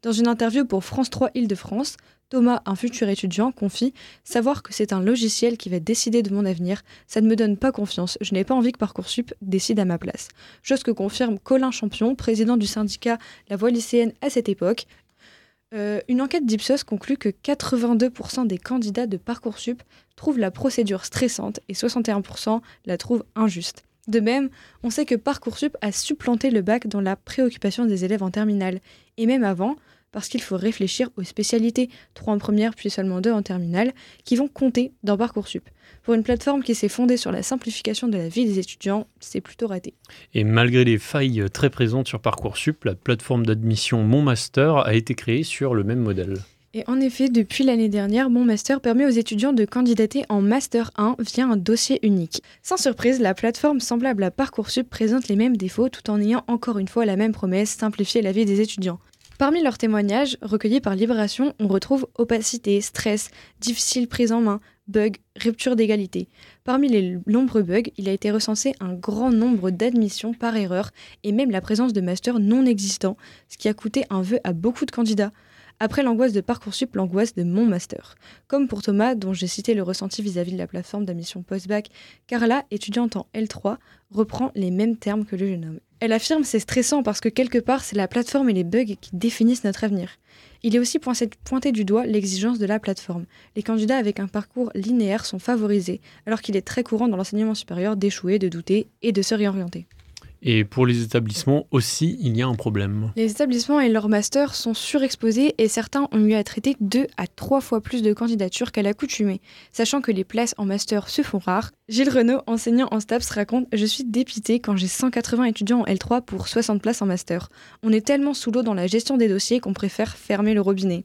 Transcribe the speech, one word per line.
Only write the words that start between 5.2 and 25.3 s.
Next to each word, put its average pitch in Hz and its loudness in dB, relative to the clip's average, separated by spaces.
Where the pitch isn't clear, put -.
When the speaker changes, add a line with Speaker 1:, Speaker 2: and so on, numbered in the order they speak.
Speaker 1:
qui - -12
va 175 -2
décider 226 0
de 196 -2
mon 202 0
avenir, 180 -2
ça 220 0
ne 220 6
me 220 6
donne 214 2
pas 262 2
confiance. 185 -4
Je 202 -4
n'ai 190 0
pas 262 0
envie 247 2
que - -14
Parcoursup - -6
décide 190 0
à 196 2
ma 175 0
place. » - -10
Chose 269 0
que 240 0
confirme 208 -2
Colin 262 2
Champion, 226 -2
président 226 2
du 208 2
syndicat 214 -2
La 202 -4
Voix 208 2
lycéenne 233 2
à 285 -2
cette 240 0
époque. 190 -2
Euh, 208 -4
une 247 2
enquête 277 -2
d'Ipsos 220 0
conclut 220 -4
que - -2
quatre-vingt-deux 240 0
pour - -12
cent 254 -2
des 185 -2
candidats 233 -4
de 196 -4
Parcoursup 233 -8
trouvent 277 -2
la 190 0
procédure 220 -2
stressante - -4
et 196 -10
soixante 233 -2
et 220 0
un 202 0
pour - -10
cent 220 -2
la 180 -4
trouvent 233 -2
injuste. 190 -2
De 220 2
même, 262 0
on 240 -2
sait 294 -2
que 247 2
Parcoursup 277 -4